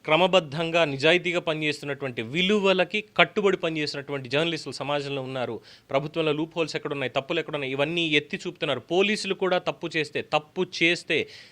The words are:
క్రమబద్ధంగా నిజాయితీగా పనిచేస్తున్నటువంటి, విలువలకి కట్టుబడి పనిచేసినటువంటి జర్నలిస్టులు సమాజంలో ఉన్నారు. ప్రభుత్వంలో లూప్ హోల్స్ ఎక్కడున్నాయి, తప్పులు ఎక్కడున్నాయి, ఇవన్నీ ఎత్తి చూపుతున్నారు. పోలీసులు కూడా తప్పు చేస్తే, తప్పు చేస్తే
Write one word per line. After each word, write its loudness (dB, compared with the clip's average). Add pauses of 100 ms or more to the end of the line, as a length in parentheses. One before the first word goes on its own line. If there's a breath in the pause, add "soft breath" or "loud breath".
క్రమబద్ధంగా 2
నిజాయితీగా 2
పనిచేస్తున్నటువంటి, -4
విలువలకి 2 (140)
కట్టుబడి 4
పనిచేసినటువంటి -4
జర్నలిస్టులు -2
సమాజంలో -4
ఉన్నారు. -6 (280 loud breath)
ప్రభుత్వంలో 0
లూప్ -4
హోల్స్ 0
ఎక్కడున్నాయి, -4
తప్పులు -2
ఎక్కడున్నాయి, -4
ఇవన్నీ 0
ఎత్తి 2
చూపుతున్నారు. -4
పోలీసులు 0
కూడా 2
తప్పు -4
చేస్తే, -2
తప్పు 0 (180)
చేస్తే 2 (240 loud breath)